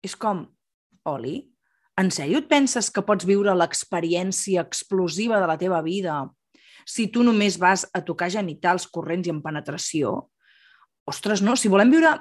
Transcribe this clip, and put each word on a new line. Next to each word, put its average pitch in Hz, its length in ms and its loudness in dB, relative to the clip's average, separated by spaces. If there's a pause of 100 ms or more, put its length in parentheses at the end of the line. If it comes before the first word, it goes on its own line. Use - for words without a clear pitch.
és 185 120 -10
com, 196 320 -4 (580)
Oli, 143 420 -8 (500)
en 190 120 2
sèrio 160 300 -2
et - 80 -6
penses 269 420 2
que 196 140 -4
pots 202 220 0
viure 202 280 4
l'experiència 175 1080 -2
explosiva 190 800 -2
de 185 80 2
la 160 100 0
teva 175 240 0
vida 160 480 -4 (560)
si 220 220 -4
tu 240 160 0
només 208 360 4
vas 185 340 4
a 185 80 -4
tocar 175 300 -4
genitals 180 560 -2
corrents 170 400 -6
i - 20 -4
amb 151 140 -6
penetració? 151 880 -4 (760)
Ostres, 202 360 -2
no, 220 140 2
si 233 120 0
volem 202 240 6
viure 320 300 6